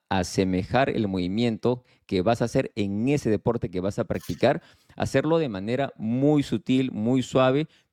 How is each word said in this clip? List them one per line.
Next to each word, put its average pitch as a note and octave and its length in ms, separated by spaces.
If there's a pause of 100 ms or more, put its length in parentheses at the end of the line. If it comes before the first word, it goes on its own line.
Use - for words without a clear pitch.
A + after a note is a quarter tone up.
asemejar F#2+ 800
el A2 180
movimiento A2 760 (240)
que F#2+ 160
vas A#2 180
a B2 40
hacer C3 300
en G#2 340
ese C#3+ 200
deporte A2+ 400
que F2 100
vas F#2 200
a F#2 60
practicar, A2+ 560 (340)
hacerlo C#3+ 420
de D#3 120
manera A#2 480
muy C3+ 440
sutil, C3 500
muy A#2+ 300
suave, C3 460 (240)